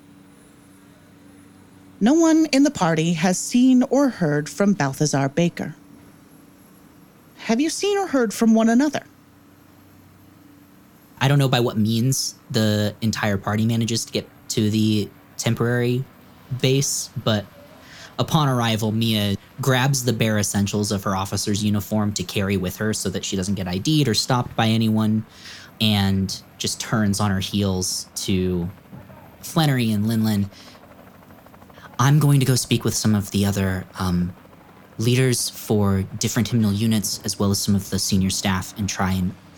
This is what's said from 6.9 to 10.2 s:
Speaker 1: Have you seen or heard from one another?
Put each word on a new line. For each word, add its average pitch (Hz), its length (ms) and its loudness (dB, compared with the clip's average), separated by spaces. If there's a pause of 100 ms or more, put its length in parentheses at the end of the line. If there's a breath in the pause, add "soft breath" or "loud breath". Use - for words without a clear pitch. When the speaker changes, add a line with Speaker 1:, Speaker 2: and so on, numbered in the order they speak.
Speaker 1:
Have 226 220 -2
you 311 100 0
seen 403 280 -2
or 392 80 -2
heard 240 260 0
from 226 220 2
one 226 140 4
another? 269 340 2 (2250)